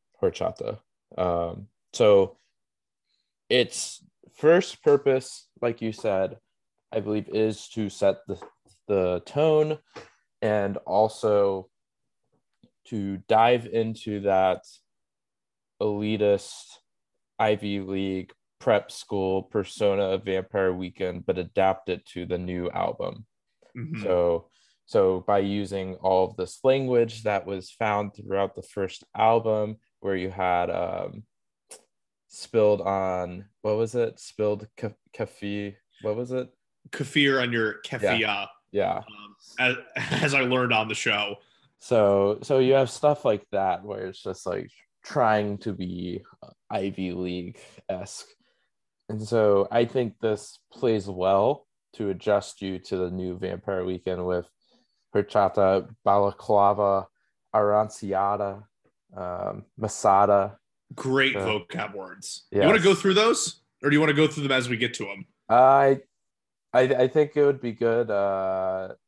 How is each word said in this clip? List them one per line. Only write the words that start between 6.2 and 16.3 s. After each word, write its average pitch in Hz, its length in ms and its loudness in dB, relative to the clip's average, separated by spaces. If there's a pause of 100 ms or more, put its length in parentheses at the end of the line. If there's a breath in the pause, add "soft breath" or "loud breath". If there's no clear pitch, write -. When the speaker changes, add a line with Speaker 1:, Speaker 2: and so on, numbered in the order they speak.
Speaker 1:
I 113 80 -4
believe 104 280 -4
is 110 420 -2
to 104 180 -6
set 98 280 0 (120)
the, 98 100 -8 (500)
the 104 380 0
tone 151 520 2 (640 loud breath)
and 101 360 0
also 101 920 0 (1200)
to 98 300 -6 (100)
dive 113 400 4
into 110 540 -4
that 95 420 2 (1200)
elitist 104 720 0 (840)